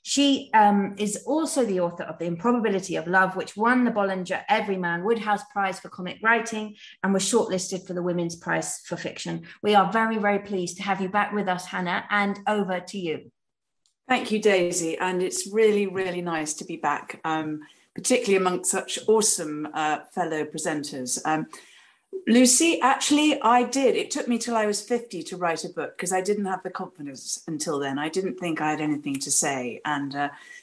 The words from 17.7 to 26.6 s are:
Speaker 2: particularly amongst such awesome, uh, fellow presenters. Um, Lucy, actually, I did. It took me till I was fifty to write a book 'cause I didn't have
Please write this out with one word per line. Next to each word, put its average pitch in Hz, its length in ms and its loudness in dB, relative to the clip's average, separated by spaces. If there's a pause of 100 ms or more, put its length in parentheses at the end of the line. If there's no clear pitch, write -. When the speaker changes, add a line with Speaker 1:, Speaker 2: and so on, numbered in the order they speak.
Speaker 2:
particularly 202 420 2
amongst 180 340 2
such - 280 -4 (100)
awesome, 156 680 2
uh, 151 240 0 (160)
fellow 160 320 -2
presenters. 147 800 -6
Um, 156 220 0 (800)
Lucy, 254 520 6
actually, 294 640 4
I 240 220 6
did. 254 320 2
It - 160 -4
took - 160 -4
me 240 100 0
till 233 180 -2
I 214 100 2
was 202 140 0
fifty 233 440 -4
to 180 120 -10
write 170 280 -2
a 180 40 -8
book - 300 -8
'cause 180 140 -4
I 185 80 2
didn't 202 240 0
have 185 180 -4